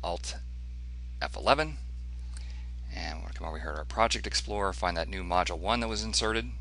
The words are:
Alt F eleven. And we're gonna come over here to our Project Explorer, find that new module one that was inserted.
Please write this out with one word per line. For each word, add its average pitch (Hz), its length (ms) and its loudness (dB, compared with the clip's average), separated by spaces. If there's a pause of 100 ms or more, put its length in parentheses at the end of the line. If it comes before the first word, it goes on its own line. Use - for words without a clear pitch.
Alt 87 320 -2 (840)
F - 140 -2
eleven. 143 420 4 (1160)
And 80 220 -4
we're - 60 -6
gonna - 100 -6
come 82 140 -6
over 78 120 -4
here 78 120 -4
to 76 80 -2
our 78 60 -4
Project 113 420 4
Explorer, 101 460 2
find 87 220 2
that 82 140 0
new 95 140 -4
module 87 340 4
one 101 220 2
that 113 100 0
was 107 140 -2
inserted. 110 580 2